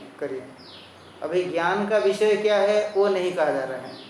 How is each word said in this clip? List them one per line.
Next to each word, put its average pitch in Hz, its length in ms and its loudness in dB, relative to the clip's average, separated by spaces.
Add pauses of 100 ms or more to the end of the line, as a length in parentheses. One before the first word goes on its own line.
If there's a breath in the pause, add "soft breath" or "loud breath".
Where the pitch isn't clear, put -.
(200)
करिए। 131 240 -8 (800)
अभी 170 200 0
ज्ञान 180 440 -2
का 214 100 2
विषय 208 380 2
क्या 208 200 2
है, 208 420 2
वो 202 100 4
नहीं 180 260 0
कहा 165 120 0
जा 147 60 2
रहा 139 100 -2
है। 131 300 -8 (180)